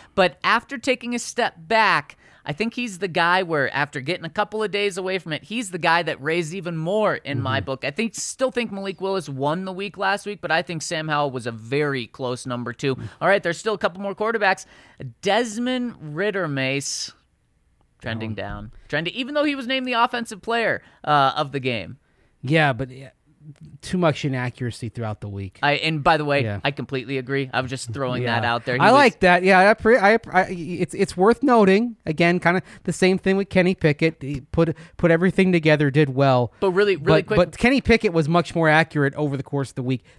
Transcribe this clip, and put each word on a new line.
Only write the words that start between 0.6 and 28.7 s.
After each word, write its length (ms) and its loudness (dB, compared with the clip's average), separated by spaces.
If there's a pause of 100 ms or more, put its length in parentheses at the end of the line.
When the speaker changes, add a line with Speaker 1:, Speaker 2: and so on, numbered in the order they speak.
Speaker 1:
taking 340 -4
a 60 -4
step 360 -4
back, 640 0 (300)
I 60 -6
think 200 -4
he's 260 -6
the 80 -4
guy 360 2
where, 300 0
after 280 -4
getting 240 -6
a 40 -10
couple 340 -4
of 80 -4
days 260 -4
away 220 -4
from 140 -8
it, 100 -8
he's 280 -8
the 80 -6
guy 240 2
that 180 -6
raised 340 -2
even 220 -8
more 400 0
in 240 -6
my 180 -2
Speaker 2:
Mm-hmm. 60 -6
Speaker 1:
book. 200 -6
I 60 -4
think, 240 -4
still 360 -4
think 200 -4
Malik 300 -8
Willis 280 -4
won 360 -2
the 80 -8
week 260 -10
last 260 -2
week, 160 -10
but 100 -6
I 120 2
think 180 -8
Sam 260 -6
Howell 240 0
was 160 -8
a 40 -4
very 560 -4
close 400 -8
number 260 -6
two. 220 -2
Speaker 2:
Mm. 120 -10 (140)
Speaker 1:
All 60 0
right, 140 4
there's 180 -4
still 160 -2
a 40 -6
couple 220 -4
more 140 -6
quarterbacks. 500 -2 (560)
Desmond 720 -2 (200)
Ridder, 320 -2
Mace, 640 -4 (880)
trending 340 -6
Speaker 2:
Down. 300 -8
Speaker 1:
down. 60 -16 (180)
Trending, 240 -4
even 200 -8
though 100 0
he 120 0
was 120 -8
named 200 -4
the 60 -4
offensive 480 -2
player, 400 -2 (220)
uh, 320 2
of 160 -2
the 80 -6
game. 380 -6 (500)
Speaker 2:
Yeah, 260 4
but, 180 -8
yeah, 180 -20 (720)
too 160 -4
much 260 2
inaccuracy 680 -6
throughout 320 -8
the 60 -10
week. 360 -10
Speaker 1:
I, 140 2
and 260 -2
by 140 4
the 80 -4
way, 180 0
Speaker 2:
Yeah. 200 -4
Speaker 1:
I 60 0
completely 480 -6
agree. 340 -4
I 100 0
was 100 -8
just 200 -8
throwing 300 -4
Speaker 2:
Yeah. 180 0
Speaker 1:
that 60 0
out 200 -2
there. 100 -2